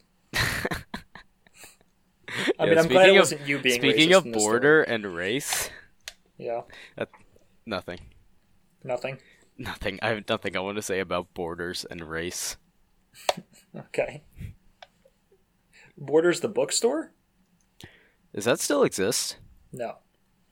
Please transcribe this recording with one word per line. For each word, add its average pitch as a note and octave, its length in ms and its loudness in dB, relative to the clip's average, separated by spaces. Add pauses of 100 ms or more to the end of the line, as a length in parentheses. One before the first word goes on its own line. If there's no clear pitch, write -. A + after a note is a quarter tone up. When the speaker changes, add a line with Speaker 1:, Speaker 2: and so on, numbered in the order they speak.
(160)
Speaker 1:
<laughs> - 180 -20
Speaker 2:
I - 60 -2 (2250)
Speaker 1:
Yeah, D#3 60 2
Speaker 2:
mean, D#3+ 140 6
I'm E3 80 4
glad F#3 220 8
it G3 40 8
Speaker 1:
speaking G3 40 8
of, F#3+ 40 8
Speaker 2:
wasn't D3 260 0
you C#3 120 -2
being B2 220 2
Speaker 1:
speaking C#3 280 4
Speaker 2:
racist F#3 80 8
Speaker 1:
of D#3+ 80 4
Speaker 2:
in A#2+ 60 -10
this A2 120 -2
story. G#2+ 100 2
Speaker 1:
border C#3+ 300 6
and A2 220 -2 (100)
race. G2 540 -4 (680)
Speaker 2:
Yeah. A#2+ 240 -8 (340)
Speaker 1:
That, - 140 -8 (560)
nothing. F2+ 340 -10 (840)
Speaker 2:
Nothing? C3 360 -8 (380)
Speaker 1:
Nothing. G2+ 440 -10
I A2 80 -4
have G#2+ 200 -8
nothing G2+ 260 -6
I F#2 60 -4
want G2+ 160 -6
to G#2+ 40 -8
say F#2+ 180 -4
about F2+ 340 -6
borders F2 520 -8
and E2+ 240 -14
race. E2 520 -8
Speaker 2:
<laughs> - 760 -10 (400)
Okay. - 460 -6 (1700)
Borders D#3 440 4
the B2+ 80 -4
bookstore? - 640 0 (1200)
Speaker 1:
Does G#2 120 -8
that C3+ 140 2
still C#4+ 220 0
exist? - 560 -2 (340)
Speaker 2:
No. A2+ 260 -10 (540)